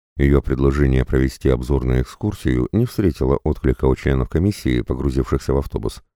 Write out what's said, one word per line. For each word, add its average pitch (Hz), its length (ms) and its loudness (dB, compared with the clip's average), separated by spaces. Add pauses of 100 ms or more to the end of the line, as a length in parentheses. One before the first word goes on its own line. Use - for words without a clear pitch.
(160)
Ее 69 280 4
предложение 67 600 2
провести 65 440 0
обзорную 64 540 0
экскурсию 65 680 -4
не 113 140 0
встретило 76 520 -2
отклика - 480 -2
у 65 100 4
членов 65 340 0
комиссии, 73 520 0
погрузившихся 65 720 -2
в 67 40 2
автобус. - 460 -6 (120)